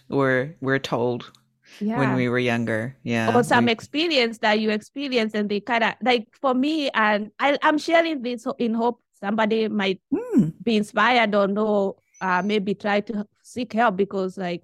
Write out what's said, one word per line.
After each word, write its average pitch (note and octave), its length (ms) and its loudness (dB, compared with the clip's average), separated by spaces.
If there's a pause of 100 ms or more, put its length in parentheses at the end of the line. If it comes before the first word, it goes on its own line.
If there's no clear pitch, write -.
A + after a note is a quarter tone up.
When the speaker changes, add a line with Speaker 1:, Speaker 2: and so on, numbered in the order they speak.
(100)
Speaker 1:
or C3+ 500 0
we're C3+ 200 0
told A#2+ 500 -2 (480)
when G#3 100 -4
Speaker 2:
Yeah. C3+ 280 0
Speaker 1:
we B2 120 0
were A#2+ 120 0
younger. A#2 640 -2
Yeah, A#2 320 0
Speaker 2:
Or A#3+ 80 4
some A#3+ 220 2
Speaker 1:
we A#3 60 2
Speaker 2:
experience B3+ 640 -2
that G#3+ 220 2
you G#3+ 100 0
experience, A3+ 640 -4
and G#3 140 -2
they G3+ 120 -2
kinda, A3+ 420 -2
like, B3 240 2 (140)
for C4 140 0
me, C#4+ 360 0
and G#3+ 480 0
I, C#4 240 2
I'm D4+ 160 2
sharing E4 440 0
this A#3+ 220 -6
ho-, - 140 -4
in A3+ 160 0
hope A#3 260 -2 (200)
somebody A3 480 0
might G3 320 -2 (120)
Speaker 1:
Mm. F4 420 2 (100)
Speaker 2:
be A3+ 120 2
inspired G#3+ 600 2
or G3+ 100 4
know, G3+ 500 0 (240)
uh, F3+ 240 0
maybe G#3 300 0
try G3+ 280 0
to G#3 240 -8 (160)
seek A#3 320 -10
help, A3 220 4
because, F#3+ 400 -4
like, F3+ 280 -6